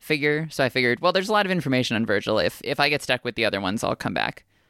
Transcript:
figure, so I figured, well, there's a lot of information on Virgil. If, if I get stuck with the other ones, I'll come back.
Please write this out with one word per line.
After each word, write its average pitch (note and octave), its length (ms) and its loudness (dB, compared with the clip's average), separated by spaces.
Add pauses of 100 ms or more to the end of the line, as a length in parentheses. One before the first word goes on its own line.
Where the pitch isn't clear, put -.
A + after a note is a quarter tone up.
figure, D3+ 500 0
so C#3+ 140 0
I B2 40 2
figured, B2 320 2
well, F3+ 120 4
there's F#3+ 160 0
a G#3+ 40 0
lot G#3 140 4
of F#3 60 -2
information C3 420 0
on A2 120 0
Virgil. G#2 340 0
If, - 240 -2
if C#3+ 160 -2
I C#3+ 80 4
get D3 140 0
stuck B2+ 220 -2
with A#2+ 120 -6
the A2+ 80 0
other G2 160 0
ones, G2 240 -2
I'll - 100 0
come G2 200 -6
back. - 300 -4 (260)